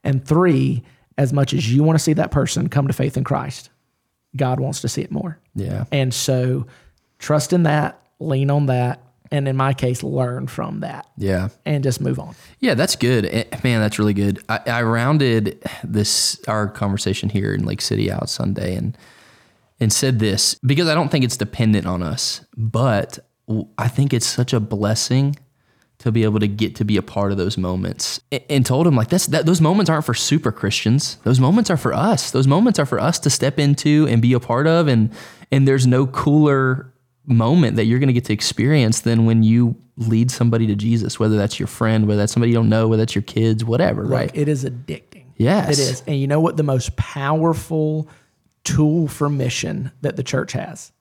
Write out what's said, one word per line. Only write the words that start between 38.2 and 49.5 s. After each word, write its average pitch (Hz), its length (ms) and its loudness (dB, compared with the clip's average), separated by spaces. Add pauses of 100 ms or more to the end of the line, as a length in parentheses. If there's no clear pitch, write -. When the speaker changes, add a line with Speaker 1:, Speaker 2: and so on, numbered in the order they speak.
Speaker 2:
to 107 80 0
experience 127 680 2
than 113 240 2
when 113 180 4
you 117 320 4 (220)
lead 113 320 2
somebody 117 380 0
to 104 80 0
Jesus, 110 440 -2
whether 110 180 2
that's 101 220 -2
your 120 80 -4
friend, 110 400 0
whether 104 120 2
that's 104 140 0
somebody 120 180 2
you 117 60 4
don't 113 120 2
know, 110 180 2
whether 110 140 2
that's 110 140 -2
your 101 80 0
kids, 113 420 0
whatever, 113 380 0
Speaker 1:
Look, 131 80 -2
Speaker 2:
right? 123 220 -2
Speaker 1:
it 147 140 -2
is 139 180 -2
addicting. 135 580 -12 (140)
Speaker 2:
Yes. 151 400 0
Speaker 1:
It 139 40 0
is. 127 260 -4
And 147 120 -2
you 135 80 -2
know 147 140 2
what 160 160 0
the 156 60 0
most 131 340 -2
powerful 156 1120 -2 (560)
tool 151 440 2
for 143 220 -4
mission 131 600 -4 (100)